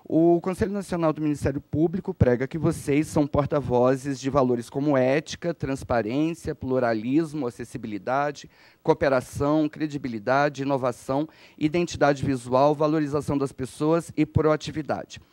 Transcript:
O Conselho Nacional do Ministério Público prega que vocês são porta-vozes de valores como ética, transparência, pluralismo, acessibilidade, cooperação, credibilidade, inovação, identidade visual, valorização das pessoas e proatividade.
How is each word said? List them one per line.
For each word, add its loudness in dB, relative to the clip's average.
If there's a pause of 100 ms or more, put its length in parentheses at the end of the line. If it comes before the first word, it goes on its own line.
O 4
Conselho -2
Nacional 0
do -6
Ministério -2
Público -2
prega 4
que -6
vocês 0
são 0
porta-vozes 0
de -4
valores 2
como 0
ética, 0
transparência, -2
pluralismo, 0
acessibilidade, -6 (340)
cooperação, 2
credibilidade, -2
inovação, -2 (280)
identidade 0
visual, 2
valorização 0
das -2
pessoas -2
e 2
proatividade. 0 (140)